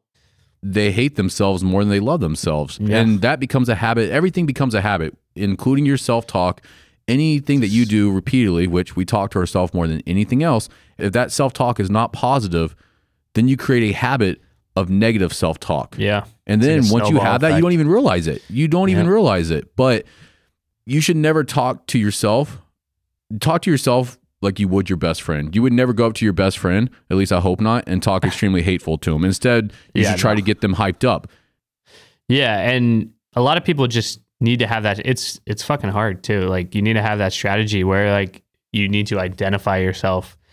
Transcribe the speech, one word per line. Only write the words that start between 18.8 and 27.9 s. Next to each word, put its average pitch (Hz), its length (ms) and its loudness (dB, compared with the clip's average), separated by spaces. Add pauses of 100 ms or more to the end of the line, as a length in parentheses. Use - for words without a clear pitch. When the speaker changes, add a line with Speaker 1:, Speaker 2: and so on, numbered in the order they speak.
Speaker 1:
even 175 180 2
Speaker 2:
Yeah. 180 60 2
Speaker 1:
realize 104 380 2
it. - 260 -4
But 127 280 2 (840)
you 135 140 0
should 165 160 2
never 156 280 2
talk 127 440 -2
to - 100 0
yourself. 107 600 0 (840)
Talk 165 220 0
to 196 80 0
yourself 127 480 0 (220)
like 98 180 -2
you 101 100 2
would 92 200 0
your 95 80 -2
best 82 260 -2
friend. 76 320 -4
You 110 80 2
would 123 100 4
never 123 200 2
go 117 140 2
up 143 80 0
to - 100 -4
your 104 80 4
best 95 260 2
friend, 101 300 0 (220)
at 90 60 0
least 95 160 2
I 90 80 2
hope 92 200 0
not, 113 260 0
and 90 160 -2